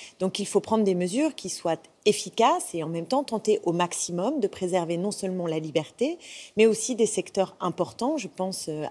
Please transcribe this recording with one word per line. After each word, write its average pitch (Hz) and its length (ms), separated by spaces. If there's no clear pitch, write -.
Donc 190 220
il 202 60
faut - 120
prendre 220 240
des 190 140
mesures 214 400
qui - 120
soient 165 280
efficaces 226 680
et 165 80
en 156 60
même 165 180
temps 269 160
tenter 214 400
au 175 80
maximum 175 720
de 202 80
préserver 170 480
non 190 160
seulement 185 340
la 160 140
liberté, 160 580
mais 220 100
aussi 220 300
des 220 100
secteurs - 540
importants, 190 560
je 214 100
pense, 185 420
euh, 151 220